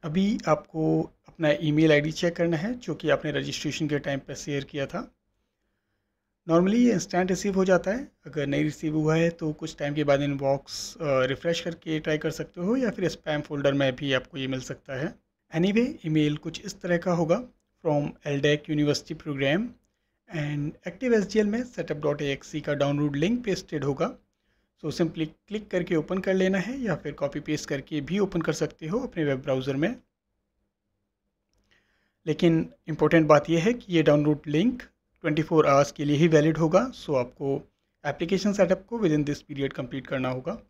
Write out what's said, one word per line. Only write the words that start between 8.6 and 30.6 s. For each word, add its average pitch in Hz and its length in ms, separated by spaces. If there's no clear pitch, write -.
रिसीव 151 320
हुआ 156 200
है 170 140
तो 165 220
कुछ 151 260
टाइम 147 160
के 151 100
बाद 143 180
इनबॉक्स, 139 720
अ, - 40
रिफ्रेश 139 600
करके 165 400
ट्राई 156 180
कर 156 120
सकते 156 300
हो 202 160
या 247 140
फिर 180 180
स्पैम 151 320
फोल्डर 143 320
में 135 240
भी 139 160
आपको 131 260
ये 131 80
मिल 131 140
सकता 131 400
है। 165 120
Anyway, 202 360
ईमेल 151 300
कुछ 160 240
इस - 200
तरह 175 180
का 180 140
होगा, 170 280
"From 147 240
L 139 100
D 147 100
A - 20
C 151 200
University 147 480
Program 147 420
and 147 400
Active 233 280
S 196 140
D 214 80
L 208 140
में 240 80
setup 156 420
dot 143 160
A 139 160
X - 160
E 156 60
का 151 140
डाउनलोड 143 420
लिंक 214 280
पेस्टेड 160 400
होगा।" 165 300
So 156 100
simply 160 340
क्लिक 208 220
करके 175 260
ओपन 160 220
कर 190 160
लेना 190 240
है 214 220
या 208 160
फिर 143 160
कॉपी 143 280
पेस्ट 151 280
करके 151 320
भी 160 180
ओपन 185 240
कर 160 100
सकते 156 340
हो 190 120
अपने 208 260
वेब 139 180
ब्राउज़र 135 340
में। 196 200